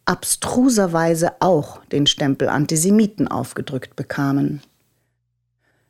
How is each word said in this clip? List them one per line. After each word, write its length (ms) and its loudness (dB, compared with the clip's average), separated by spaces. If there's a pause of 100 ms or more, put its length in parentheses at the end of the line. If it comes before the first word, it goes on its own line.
abstruserweise 1400 0
auch 460 0
den 200 -2
Stempel 420 0
Antisemiten 800 2
aufgedrückt 680 -8
bekamen. 640 -2 (1300)